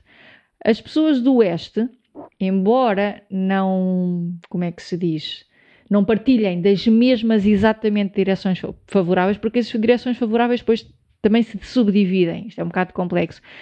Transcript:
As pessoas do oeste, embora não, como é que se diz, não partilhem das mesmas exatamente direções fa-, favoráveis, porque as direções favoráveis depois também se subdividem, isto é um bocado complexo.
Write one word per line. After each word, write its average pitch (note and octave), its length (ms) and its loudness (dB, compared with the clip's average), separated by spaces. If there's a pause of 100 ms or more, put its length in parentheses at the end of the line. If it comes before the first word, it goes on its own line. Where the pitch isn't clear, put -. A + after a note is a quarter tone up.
(640)
As A3+ 160 0
pessoas D#4 400 0
do C4 160 2
oeste, G#3+ 520 0 (500)
embora G3+ 920 0
não, F#3 1000 -2 (160)
como F3 160 -6
é F3 80 -4
que - 100 -18
se - 140 -10
diz, E3 480 -6 (460)
não G3+ 140 4
partilhem G#3+ 560 0
das G3 260 2
mesmas A3+ 580 2
exatamente G#3 720 0
direções F#3+ 420 0
fa-, - 160 -10 (120)
favoráveis, F#3 520 0
porque A3 200 -2
as A#3 80 0
direções A#3+ 500 0
favoráveis A#3 440 0
depois A3 260 -2 (340)
também A3 220 2
se G#3+ 200 -6
subdividem, F#3+ 840 0
isto F3 120 -14
é E3+ 40 -4
um E3+ 40 -6
bocado F3+ 240 -4
complexo. F3 480 -4 (220)